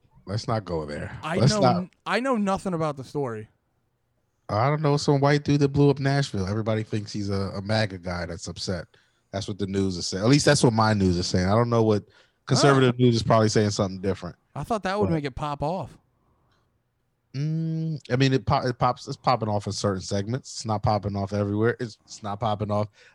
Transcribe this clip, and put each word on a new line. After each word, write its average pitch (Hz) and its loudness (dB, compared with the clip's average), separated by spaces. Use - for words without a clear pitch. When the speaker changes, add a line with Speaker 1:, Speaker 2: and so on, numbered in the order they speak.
Speaker 1:
Let's 95 -6
not 110 -2
go 82 -6
there. 73 -10
Speaker 2:
I - -6
Speaker 1:
Let's - 4
Speaker 2:
know 214 2
Speaker 1:
not 127 4
Speaker 2:
n-, 180 -6
I 196 0
know 262 0
nothing 196 -2
about 156 -2
the 131 -12
story. 113 -6
Speaker 1:
I 110 2
don't 151 0
know, 147 2
some 143 2
white 143 4
dude 143 2
that 139 4
blew 143 4
up 135 2
Nashville. 135 -2
Everybody 110 -2
thinks 107 -6
he's 101 -4
a, 98 -2
a 98 -8
maga 104 -2
guy 87 -6
that's 85 -10
upset. 87 -6
That's 95 -6
what 98 -8
the 101 -4
news 95 0
is 82 -6
saying. 95 -4
At 123 6
least 147 6
that's 147 4
what 117 4
my 110 4
news 92 2
is 90 -2
saying. 92 0
I 95 2
don't 120 2
know 117 4
what 107 2
conservative 131 4
Speaker 2:
Oh. 127 2
Speaker 1:
news 120 6
is 113 0
probably 110 4
saying 104 2
something 95 -4
different. 90 -6
Speaker 2:
I 143 -10
thought 214 -4
that 190 -4
would 202 0
Speaker 1:
But 175 0
Speaker 2:
make 156 -2
it 131 -8
pop 147 -6
off. 156 -6
Speaker 1:
Mm, 160 -4
I 123 0
mean, 135 4
it 131 0
pop-, 143 0
it 127 -2
pops, 123 0
it's 139 -8
popping 117 0
off 104 -2
in 95 -4
certain 95 -2
segments. 101 -6
It's - -10
not 107 -4
popping 104 0
off 98 -4
everywhere. 104 0
It's, 113 -8
it's - -20
not 104 -8
popping 104 -4
off 104 -2